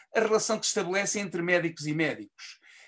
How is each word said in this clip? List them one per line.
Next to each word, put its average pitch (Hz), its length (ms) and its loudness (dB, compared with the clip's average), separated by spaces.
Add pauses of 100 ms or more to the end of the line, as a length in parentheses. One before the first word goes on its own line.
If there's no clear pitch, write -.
(140)
a 233 60 4
relação 220 400 2
que - 60 -4
se - 60 0
estabelece 190 460 0
entre 185 240 -4
médicos 170 460 0
e 151 60 0
médicos. 143 680 -6 (280)